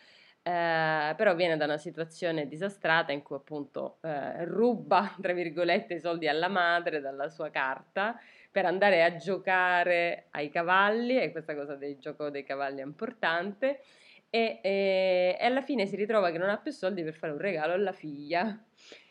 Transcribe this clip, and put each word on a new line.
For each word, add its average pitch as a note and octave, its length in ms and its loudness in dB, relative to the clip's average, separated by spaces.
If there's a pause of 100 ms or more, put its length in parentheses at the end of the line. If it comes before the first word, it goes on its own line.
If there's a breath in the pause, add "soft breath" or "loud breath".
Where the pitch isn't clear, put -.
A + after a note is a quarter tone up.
(440 loud breath)
eh, D#3+ 720 0
però G#3 200 4
viene E3 200 2
da D3+ 100 0
una D3+ 120 -2
situazione D#3+ 680 -6
disastrata E3 680 0
in C#3+ 80 -6
cui C#3 160 -10
appunto, C#3 640 -10
eh, D#3 440 -6
ruba, F#3+ 680 2
<laughs> F#3+ 60 -12
tra F3+ 120 -2
virgolette, F3 640 0
i D#3+ 40 -6
soldi E3+ 280 -2
alla D#3+ 220 2
madre E3+ 500 2
dalla C#3 300 -6
sua D#3 200 -8
carta - 720 -4 (320 loud breath)
per F#3+ 140 2
andare F#3 380 6
a F3 120 4
giocare F3+ 1160 2
ai D3 180 -6
cavalli, G#3 680 2
e D#3+ 140 0
questa D#3+ 240 -8
cosa C#3+ 200 -6
del C#3 220 -8
gioco D3 320 -8
dei C#3 140 -6
cavalli C#3 380 -4
è - 20 -10
importante, G3 960 -2 (500 soft breath)
e, A3+ 320 0
e, F#3+ 800 2
e - 60 0
alla B3+ 160 2
fine C4 240 0
si G3 100 -4
ritrova G3+ 360 2
che D#3+ 60 -4
non F#3 120 0
ha G#3+ 80 0
più D4+ 160 -8
soldi F#3 300 -4
per D#3 100 -6
fare D#3+ 180 -8
un C#3+ 80 -6
regalo E3 320 -2
alla F#3+ 220 0
figlia. D#3+ 680 -4 (500 loud breath)